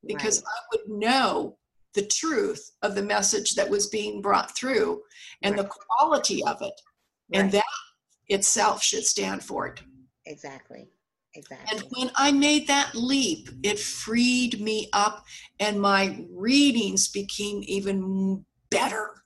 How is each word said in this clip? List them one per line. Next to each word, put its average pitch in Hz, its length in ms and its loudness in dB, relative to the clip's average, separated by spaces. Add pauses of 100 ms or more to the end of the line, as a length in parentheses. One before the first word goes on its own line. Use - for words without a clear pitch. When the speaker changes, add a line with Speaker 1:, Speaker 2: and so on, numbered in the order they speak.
Speaker 1:
Because - 380 -2
Speaker 2:
Right. - 40 -16
Speaker 1:
I 807 120 -8 (300)
would 208 100 -6
know 233 580 0 (360)
the 202 120 0
truth 220 680 -2 (100)
of 202 100 0
the 202 80 -2
message 202 540 0
that 196 160 2
was 202 160 0
being 208 340 -6
brought 202 340 0
through 233 460 0 (400)
and 202 140 0
Speaker 2:
Right. 202 80 0
Speaker 1:
the 202 60 -6 (280)
quality 285 460 2
of 151 180 -2
it. 151 180 -10 (540)
And 196 120 4
Speaker 2:
Right. 196 80 2
Speaker 1:
that 202 120 4 (640)
itself 202 560 2
should - 220 0
stand - 380 -2
for - 240 -6
it. - 140 -14 (460)
Speaker 2:
Exactly. 139 600 -18 (440)
Exactly. - 340 -18 (120)
Speaker 1:
And - 80 -14 (100)
when 254 180 -4
I 277 160 4
made 294 360 4
that 277 260 2
leap, 240 560 0 (140)
it 208 160 0
freed 240 840 0
me 214 320 -2
up 208 320 2 (340)
and 208 220 0
my 196 480 2
readings 220 760 4
became 202 560 -6
even 190 800 -2 (240)
better. 427 560 -2